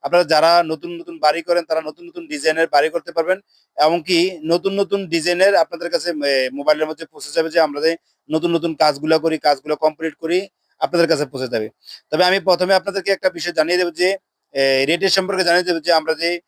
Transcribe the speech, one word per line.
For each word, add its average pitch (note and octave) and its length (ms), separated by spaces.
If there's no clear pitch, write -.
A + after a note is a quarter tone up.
আপনারা F3+ 220
যারা E3 400
নতুন E3+ 360
নতুন E3+ 200
বাড়ি D#3 220
করেন, E3+ 240
তারা D#3+ 160
নতুন D#3+ 260
নতুন E3+ 200
ডিজাইনের D#3 440
বাড়ি D3+ 180
করতে E3 220
পারবেন, E3+ 280
এমনকি E3+ 680
নতুন E3+ 300
নতুন G3 340
ডিজাইনের F3 480
আপনাদের D#3+ 340
কাছে, E3+ 200
এ, C3 280
মোবাইলের D3+ 340
মধ্যে D#3 180
পৌঁছে - 260
যাবে E3 180
যে D#3+ 100
আমরা D3 220
যে E3 160
নতুন E3+ 260
নতুন D#3+ 200
কাজগুলা D3+ 420
করি, D#3+ 200
কাজগুলো D3 380
কমপ্লিট D#3 400
করি, F3+ 320
আপনাদের D#3+ 280
কাছে D3 180
পৌঁছে C3 220
যাবে। A2 220
তবে D#3 160
আমি F#3+ 140
প্রথমে F#3 340
আপনাদেরকে F#3+ 380
একটা F#3+ 180
বিষয় E3+ 240
জানিয়ে D#3+ 240
দেবো F3 140
যে, F3+ 260
এ, C3+ 320
রেটের E3+ 240
সম্পর্কে F#3 340
জানিয়ে F3 200
দেবো E3+ 160
যে E3+ 140
আমরা D#3+ 200
যে E3+ 340